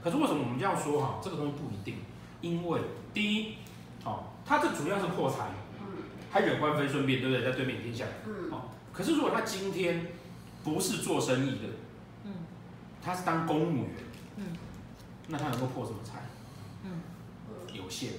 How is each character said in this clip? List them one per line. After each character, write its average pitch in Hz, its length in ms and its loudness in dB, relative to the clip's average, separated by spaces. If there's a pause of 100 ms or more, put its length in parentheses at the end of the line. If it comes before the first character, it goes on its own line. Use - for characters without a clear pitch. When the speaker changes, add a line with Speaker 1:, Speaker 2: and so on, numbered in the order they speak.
Speaker 1:
可 170 60 4
是 254 80 4
为 302 100 6
什 190 60 4
么 143 100 4
我 120 60 0
们 127 100 0
这 190 60 2
样 180 120 4
说 147 220 4
哈？ - 220 2
这 185 80 -2
个 165 80 -4
东 147 80 0
西 143 80 0
不 117 180 -6
一 101 140 -6
定， 110 140 -4 (420)
因 170 260 0
为 151 140 4 (320)
第 208 220 4
一， 214 200 0 (480)
哦， - 200 -2 (220)
他 294 120 8
这 - 160 6
主 147 160 0
要 196 100 4
是 185 80 2
破 160 220 2
财， - 220 0 (280)
Speaker 2:
嗯。 - 240 -8 (280)
Speaker 1:
还 196 100 6
惹 131 180 6
官 151 180 4
非 139 100 4
顺 135 180 4
便， 127 160 4
对 131 80 2
不 127 60 6
对？ 117 100 4
在 127 100 2
对 135 100 2
面 117 160 -2
天 117 140 -4
下。 - 100 -2 (200)
Speaker 2:
嗯。 196 260 -4
Speaker 1:
哦， - 120 -6 (280)
可 - 100 -6
是 302 140 6
如 294 60 6
果 214 120 6
他 226 80 4
今 196 300 0
天 170 360 2 (580)
不 156 160 2
是 185 160 2
做 151 240 2
生 131 240 6
意 127 60 2
的， 107 160 -2 (580)
Speaker 3:
嗯。 202 80 -6 (680)
Speaker 1:
他 180 120 -2
是 180 100 -2
当 165 220 4
公 156 160 4
务 165 140 4
员， 107 140 2 (480)
Speaker 3:
嗯。 202 80 -6 (840)
Speaker 1:
那 156 100 -4
他 143 120 0
能 120 120 0
够 127 60 0
破 127 180 -4
什 107 60 -4
么 107 120 -6
财？ - 160 -10 (640)
Speaker 3:
嗯。 190 80 -8 (800)
Speaker 1:
有 - 180 -8
限。 - 300 -4